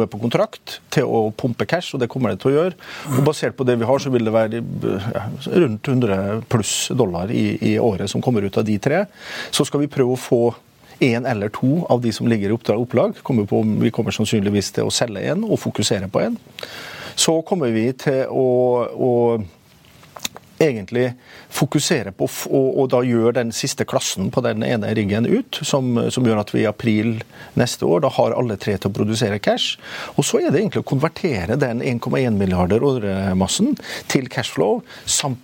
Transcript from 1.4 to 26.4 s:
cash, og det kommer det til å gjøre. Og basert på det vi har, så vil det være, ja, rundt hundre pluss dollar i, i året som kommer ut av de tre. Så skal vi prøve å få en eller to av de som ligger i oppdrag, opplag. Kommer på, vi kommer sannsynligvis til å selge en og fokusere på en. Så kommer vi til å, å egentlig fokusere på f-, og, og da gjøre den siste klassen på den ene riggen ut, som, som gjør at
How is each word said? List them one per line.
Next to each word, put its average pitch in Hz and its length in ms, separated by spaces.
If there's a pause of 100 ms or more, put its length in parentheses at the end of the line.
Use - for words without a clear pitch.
cash, - 280
og 139 80
det 117 100
kommer 117 220
det 92 80
til 135 100
å 139 60
gjøre. 175 160 (420)
Og 139 80
basert 147 320
på 139 80
det 123 160
vi 113 80
har, 131 100
så 139 140
vil 117 140
det 110 80
være, 113 260 (540)
ja, - 80 (340)
rundt 123 320
hundre 123 300 (340)
pluss - 400
dollar 98 400
i, 107 300
i 107 180
året 101 320
som 123 100
kommer 113 220
ut 98 160
av 110 80
de 107 100
tre. 165 280 (500)
Så 151 100
skal - 140
vi 143 80
prøve 131 300
å - 20
få 123 220 (580)
en 127 260
eller 110 220
to 143 420
av 120 140
de 113 80
som 120 160
ligger 104 240
i 113 60
oppdrag, 113 260
opplag. 139 400
Kommer 110 240
på, 113 160 (160)
vi 113 120
kommer 104 200
sannsynligvis 101 640
til 110 180
å - 0
selge 104 400
en 214 160
og 180 160
fokusere 107 480
på 196 160
en. 233 100 (800)
Så 160 320
kommer 151 240
vi 113 220
til 131 340
å, 131 200 (440)
å 127 200 (1500)
egentlig 120 460 (420)
fokusere 139 640
på 143 140
f-, - 180
og, 135 320
og 135 140
da 123 100
gjøre 117 320
den 120 160
siste - 380
klassen 120 420
på - 140
den 110 180
ene 110 320
riggen 107 320
ut, - 380
som, 127 320 (160)
som 127 100
gjør 113 160
at 104 140